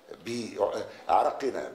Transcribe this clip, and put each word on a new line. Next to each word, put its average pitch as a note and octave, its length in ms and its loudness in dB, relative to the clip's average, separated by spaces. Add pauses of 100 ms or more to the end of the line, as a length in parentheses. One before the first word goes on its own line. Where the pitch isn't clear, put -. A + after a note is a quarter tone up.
(260)
بعرقنا، G#2 1500 0